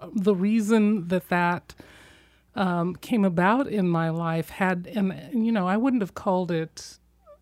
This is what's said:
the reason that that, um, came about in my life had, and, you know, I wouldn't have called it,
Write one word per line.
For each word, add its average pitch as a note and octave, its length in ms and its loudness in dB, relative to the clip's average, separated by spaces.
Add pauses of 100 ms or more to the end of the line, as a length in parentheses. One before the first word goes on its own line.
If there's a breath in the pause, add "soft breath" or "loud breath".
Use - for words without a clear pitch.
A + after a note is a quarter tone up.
(140)
the G3+ 220 2
reason G#3 720 2
that F3+ 220 -2
that, F3 440 0 (800 loud breath)
um, F3 440 0
came A3 260 0
about F#3+ 440 2
in F#3+ 220 0
my E3 200 0
life E3 400 -2
had, F#3 440 -2
and, F#3+ 220 -2 (300)
you A#3 80 0
know, F#3 140 0
I G3 100 0
wouldn't B3 240 0
have F3+ 120 -6
called F3+ 380 -2
it, - 480 -6 (420)